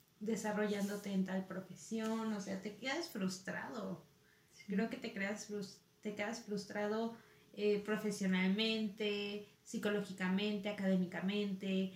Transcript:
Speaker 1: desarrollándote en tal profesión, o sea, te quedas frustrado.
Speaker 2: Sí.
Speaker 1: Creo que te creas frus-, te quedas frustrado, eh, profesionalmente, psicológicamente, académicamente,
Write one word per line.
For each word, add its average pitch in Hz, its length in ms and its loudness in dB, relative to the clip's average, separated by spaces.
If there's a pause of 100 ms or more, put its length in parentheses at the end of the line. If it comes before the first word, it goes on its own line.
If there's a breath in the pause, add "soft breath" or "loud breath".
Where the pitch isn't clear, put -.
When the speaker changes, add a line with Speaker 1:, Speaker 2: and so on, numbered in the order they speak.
(200)
Speaker 1:
desarrollándote 202 920 0
en 190 140 4
tal 190 220 -2
profesión, 220 840 -2
o 202 80 -2
sea, 190 200 -4
te 202 160 -6
quedas 285 320 -2
frustrado. 185 960 -4 (500 soft breath)
Speaker 2:
Sí. - 140 -20
Speaker 1:
Creo 202 220 2
que - 80 -6
te - 160 -6
creas 202 360 -4
frus-, 208 300 -6 (220)
te 208 140 -4
quedas 214 260 -2
frustrado, 208 720 0 (380 loud breath)
eh, 202 320 4
profesionalmente, 202 1600 2 (160 loud breath)
psicológicamente, 202 1080 0
académicamente, 190 1300 2